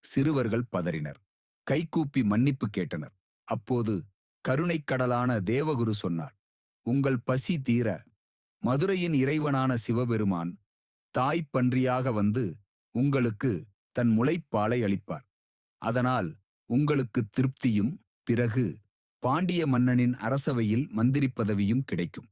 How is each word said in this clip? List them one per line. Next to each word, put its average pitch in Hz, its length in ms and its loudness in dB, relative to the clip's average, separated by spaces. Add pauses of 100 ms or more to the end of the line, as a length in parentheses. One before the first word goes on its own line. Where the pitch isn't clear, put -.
சிறுவர்கள் 127 680 0
பதறினர், 80 480 -4 (420)
கைகூப்பி 143 640 -2
மன்னிப்பு 117 520 0
கேட்டனர். 82 380 -6 (300)
அப்போது 110 600 -2 (440)
கருணைக்கடலான 127 920 0
தேவகுரு 120 500 0
சொன்னார், 85 460 -6 (460)
"உங்கள் 135 360 0
பசி 131 440 -2
தீர, 117 420 0 (580)
மதுரையின் 175 500 0
இறைவனான 139 600 0
சிவபெருமான் 107 840 -2 (520)
தாய் 147 420 -2
பன்றியாக 127 600 2
வந்து 104 440 0 (340)
உங்களுக்கு 120 760 0 (260)
தன் 117 300 2
முலைப்பாலை 123 600 0
அளிப்பார். 95 440 -4 (560)
அதனால் 117 540 0 (340)
உங்களுக்கு 131 600 0
திருப்தியும், 127 680 0 (240)
பிறகு 117 560 0 (400)
பாண்டிய 165 480 0
மன்னனின் 123 480 4
அரசவையில் 120 760 0
மந்திரி 131 400 2
பதவியும் 107 560 0
கிடைக்கும்." - 480 -6